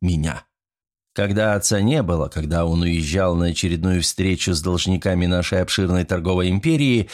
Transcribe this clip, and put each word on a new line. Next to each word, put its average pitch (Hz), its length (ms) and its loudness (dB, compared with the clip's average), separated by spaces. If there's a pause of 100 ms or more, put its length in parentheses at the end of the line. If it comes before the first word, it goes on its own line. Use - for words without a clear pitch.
меня. 80 440 0 (680)
Когда 104 420 0
отца 101 260 0
не 127 220 2
было, 82 260 -2
когда 82 360 -2
он 85 180 2
уезжал 85 520 0
на 85 120 2
очередную 87 560 0
встречу 92 520 -2
с 80 80 -2
должниками 90 640 0
нашей 90 360 0
обширной 90 420 0
торговой 90 460 0
империи, 123 640 2